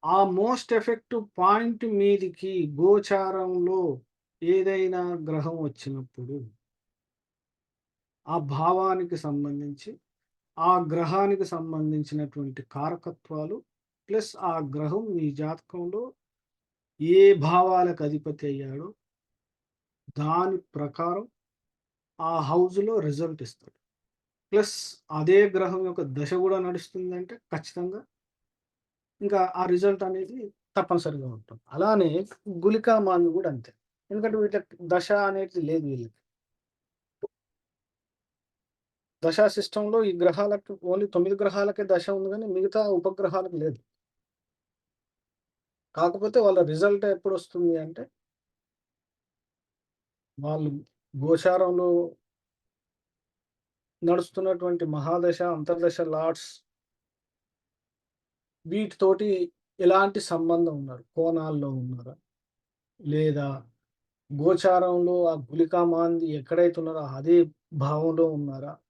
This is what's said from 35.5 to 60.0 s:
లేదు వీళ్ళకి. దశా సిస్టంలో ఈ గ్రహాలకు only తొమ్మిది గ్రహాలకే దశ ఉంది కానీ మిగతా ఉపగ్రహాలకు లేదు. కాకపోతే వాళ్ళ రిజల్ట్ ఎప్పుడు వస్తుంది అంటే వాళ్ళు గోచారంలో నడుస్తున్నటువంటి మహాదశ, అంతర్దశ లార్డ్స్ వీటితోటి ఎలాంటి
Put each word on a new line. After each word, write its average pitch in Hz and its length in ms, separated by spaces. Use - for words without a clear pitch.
లేదు 160 160
వీళ్ళకి. 120 320
దశా 165 260
సిస్టంలో 208 540
ఈ 202 140
గ్రహాలకు 202 540
only 190 280
తొమ్మిది 185 220
గ్రహాలకే 202 560
దశ 175 140
ఉంది 190 140
కానీ 220 240
మిగతా 196 260
ఉపగ్రహాలకు 185 680
లేదు. 151 160
కాకపోతే 196 500
వాళ్ళ 190 140
రిజల్ట్ 196 360
ఎప్పుడు 190 300
వస్తుంది 175 420
అంటే 160 260
వాళ్ళు 151 320
గోచారంలో 180 760
నడుస్తున్నటువంటి 175 920
మహాదశ, 170 460
అంతర్దశ 165 440
లార్డ్స్ 160 380
వీటితోటి 196 640
ఎలాంటి 196 400